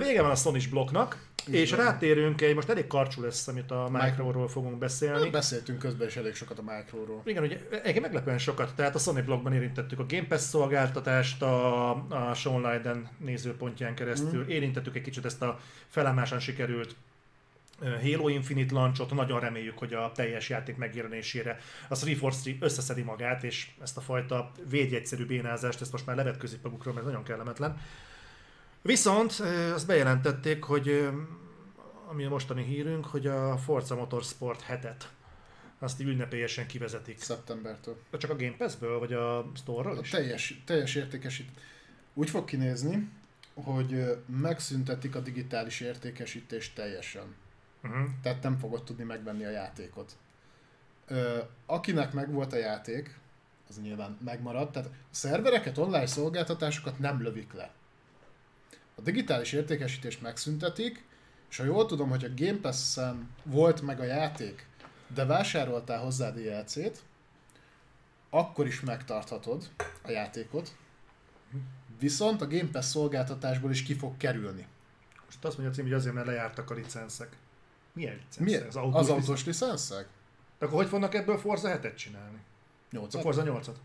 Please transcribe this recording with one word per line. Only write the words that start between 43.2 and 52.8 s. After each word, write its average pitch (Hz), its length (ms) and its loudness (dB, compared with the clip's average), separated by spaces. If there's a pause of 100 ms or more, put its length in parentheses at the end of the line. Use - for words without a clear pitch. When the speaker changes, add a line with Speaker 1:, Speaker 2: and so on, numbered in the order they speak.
Speaker 2:
hogy, 131 380 -2
ö, 127 200 2 (140)
megszüntetik 131 880 -2
a 127 60 -4
digitális 123 600 -4
értékesítést 120 920 -8
teljesen. 98 600 -10 (460)
Speaker 1:
Mhm. 131 220 -4 (200)
Speaker 2:
Tehát 127 200 -2
nem 131 160 2
fogod 117 260 -6
tudni 117 200 -10
megvenni 107 400 -6
a 104 60 -6
játékot. 98 640 -10 (880)
Ö, 120 320 0 (280)
akinek 160 460 0
megvolt 139 400 -2
a 127 40 -2
játék, 113 640 -4 (500)